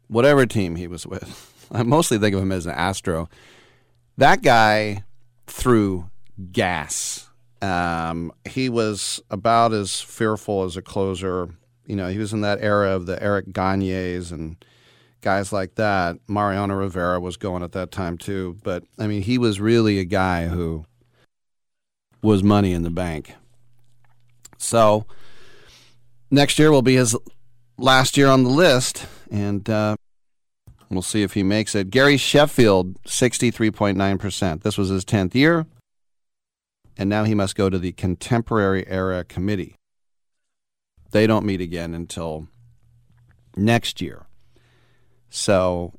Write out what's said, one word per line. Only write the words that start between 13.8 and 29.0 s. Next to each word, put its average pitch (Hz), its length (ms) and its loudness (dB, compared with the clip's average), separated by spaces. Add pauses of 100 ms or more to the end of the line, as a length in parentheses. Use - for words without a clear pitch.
and 80 320 -12 (600)
guys 98 280 -2
like 95 260 -6
that. 95 420 -2 (100)
Mariano 101 460 -2
Rivera 90 460 -2
was 90 180 -10
going 90 240 -6
at 85 100 -12
that 92 180 -8
time 87 280 -6
too. 92 440 -8
But, 90 220 -6 (140)
I 110 80 -4
mean, 104 160 -4
he 123 160 0
was 104 240 0
really 110 360 2
a 95 60 -2
guy 90 440 0
who 82 360 -4 (1400)
was 104 220 4
money 101 320 4
in 85 80 -2
the 85 80 -4
bank. 82 440 -6 (1300)
So, 110 440 4 (1200)
next 143 280 4
year 151 120 8
will 135 120 6
be 131 120 4
his 120 220 2 (600)
last 131 400 4
year 139 100 6
on 131 160 6
the 123 60 2
list, 139 560 2 (240)